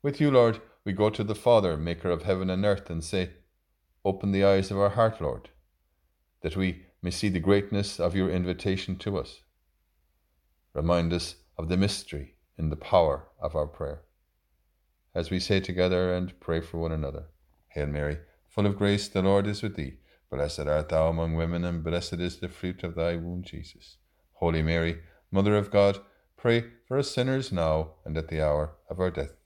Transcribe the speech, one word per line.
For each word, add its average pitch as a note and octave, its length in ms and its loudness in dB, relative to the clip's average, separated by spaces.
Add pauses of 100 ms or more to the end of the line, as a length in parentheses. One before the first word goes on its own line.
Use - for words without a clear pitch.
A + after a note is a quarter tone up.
With C#3+ 180 -4
you, D3 120 6
Lord, A#2 300 6 (220)
we G#2 80 -4
go G#2+ 180 4
to G#2+ 140 -2
the G#2 100 -2
Father, G2 440 4
maker E2 320 -4
of E2+ 140 0
heaven F#2+ 260 0
and F#2 160 0
earth, G2 240 0
and E2 120 -6
say, F#2 340 -4 (720)
"Open G2 240 -2
the G2 120 2
eyes G2 260 4
of G2 80 -4
our G2+ 140 4
heart, A2 280 2
Lord, B1+ 300 -6 (920)
that E2 140 -4
we F#2 300 -2 (160)
may F2 80 -4
see G#2 180 -4
the F#2 120 0
greatness G2+ 600 0
of F2 160 0
your F#2 140 2
invitation F2+ 680 -4
to G2 180 -4
us." - 240 -8 (1300)
Remind E2+ 380 2
us - 260 -4 (200)
of E2 120 -6
the F2+ 60 0
mystery F#2 600 -2 (200)
in D#2+ 140 -2
the D2 60 -2
power D#2 520 2 (120)
of D#2 160 -6
our D2+ 100 0
prayer. D2 380 -10 (1120)
As E2+ 160 -4
we F#2 80 0
say F#2+ 200 2
together F2+ 540 0
and F2+ 260 -4
pray E2 220 -2
for - 160 -10
one E2 140 -2
another, D2 380 -6 (400)
"Hail D2 180 -4
Mary, D2 320 -4 (280)
full G#2 200 0
of G2 100 0
grace, G2+ 300 0
the F#2+ 160 -2
Lord G2 240 2
is G#2 160 -6
with G2 120 -6
thee. C2+ 220 -8 (320)
Blessed D2 380 -4
art D2+ 220 0
thou D#2+ 180 2
among E2 260 0
women, E2+ 320 -2
and E2+ 180 -4
blessed E2+ 360 -4
is F2 200 -6
the F2+ 80 -8
fruit - 360 -8
of E2+ 100 -8
thy E2+ 220 -2
womb, F2 260 -8
Jesus. - 560 -18 (360)
Holy D#2+ 280 0
Mary, E2 400 0 (300)
Mother G#2 260 4
of G2+ 140 0
God, G2+ 340 4 (320)
pray A#2 360 0 (140)
for C3+ 120 0
us C#3 100 -2
sinners C3 420 -2
now D#2+ 440 0 (100)
and D#2 140 -6
at D#2+ 80 -6
the D#2+ 120 -4
hour D2+ 360 0 (120)
of F2 120 -8
our F#2 100 0
death. D2+ 260 -6 (100)